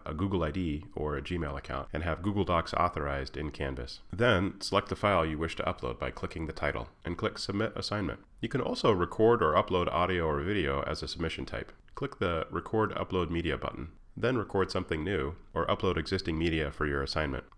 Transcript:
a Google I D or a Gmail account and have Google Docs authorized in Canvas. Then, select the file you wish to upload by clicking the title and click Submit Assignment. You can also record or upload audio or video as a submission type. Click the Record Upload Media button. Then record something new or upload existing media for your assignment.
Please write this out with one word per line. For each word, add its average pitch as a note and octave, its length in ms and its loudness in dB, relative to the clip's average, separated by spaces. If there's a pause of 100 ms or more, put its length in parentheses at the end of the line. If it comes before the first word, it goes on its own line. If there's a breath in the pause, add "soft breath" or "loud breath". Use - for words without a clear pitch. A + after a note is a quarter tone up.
a D#2 80 -6
Google F#2 320 0
I D2+ 60 0
D D#2+ 340 -2 (100)
or D2+ 220 -2
a C#2 60 -4
Gmail D#2 340 -2
account C#2 380 -6
and D#2 80 -2
have D#2+ 180 0
Google G2 240 2
Docs E2+ 300 2
authorized C#2+ 640 0
in D2 140 -4
Canvas. C2 480 -6 (120)
Then, G2 480 2
select - 300 0
the F#2+ 60 -2
file F#2+ 280 4
you D#2 140 -2
wish E2 180 -2
to - 60 -2
upload B1+ 360 -2
by C2 120 -4
clicking E2 340 -6
the D#2 80 -6
title C2 380 -2 (120)
and F2 140 -4
click - 220 -4
Submit - 360 -2
Assignment. G2+ 460 -2 (220)
You A2+ 80 -2
can B2+ 100 0
also C#3+ 320 2
record G#2+ 500 6
or D#2 120 4
upload F2+ 360 4
audio F2 360 2
or D2 160 2
video D2+ 400 0
as - 200 -2
a - 60 -6
submission D#2+ 380 -4
type. - 260 -8 (220)
Click - 240 -6
the E2+ 320 2
Record G#2 460 0
Upload F2 340 0
Media E2 260 0
button. - 360 -6 (220)
Then A#2 220 0
record F#2+ 340 2
something F2 320 0
new E2 340 -2 (180)
or E2+ 140 2
upload F#2+ 280 2
existing F2 420 -2
media D#2+ 320 2
for - 140 -2
your C#2 180 0
assignment. C#2 420 -2 (140)